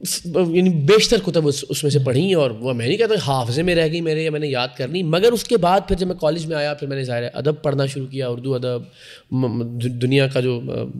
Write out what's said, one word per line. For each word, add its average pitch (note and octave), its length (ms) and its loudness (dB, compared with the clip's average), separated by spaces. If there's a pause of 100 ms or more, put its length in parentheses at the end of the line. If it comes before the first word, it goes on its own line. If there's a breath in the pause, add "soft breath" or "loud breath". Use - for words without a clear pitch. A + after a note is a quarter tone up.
स-, - 220 -6
यानी F3+ 440 4
बेशतर F#3+ 500 4
कुतुब E3 260 0
उस, C#3 180 0
उसमें C#3+ 260 -2
से C3+ 80 4
पढ़ी, C#3 360 2
और C#3 180 2
वो A#2 200 -4
मैं A#2 160 -4
नहीं F#3+ 100 0
कहता A3 200 2
हाफजे C3 440 -2
में F3+ 120 2
रह E3 140 2
गई E3+ 120 -4
मेरे D#3+ 240 0
या D#3+ 60 0
मैंने D3+ 180 -2
याद C3 300 -2
कर C3 120 -4
ली, F3+ 120 -2
मगर F3+ 300 4
उसके - 240 0
बाद F3+ 260 4
फिर F#3 160 -2
जब F#3 80 -2
मैं F3+ 100 -4
कॉलेज D#3 300 0
में D#3+ 100 -4
आया, D3 180 -2
फिर C#3+ 140 -8
मैंने C3+ 160 -4
ज़ाहिर A#2+ 200 -4
है A#2+ 60 -6
अदब C#3+ 340 -2
पढ़ना C#3 220 0
शुरू C#3 200 -6
किया, C3 220 -6
उर्दू B2 240 -4
अदब, B2 380 -4 (420 loud breath)
म-, C3 140 2
म-, A#2 180 -2
दु-, A#2+ 260 -4
दुनिया C3 380 2
का C3+ 120 -2
जो, B2 200 -2
अ, B2+ 40 -10 (360)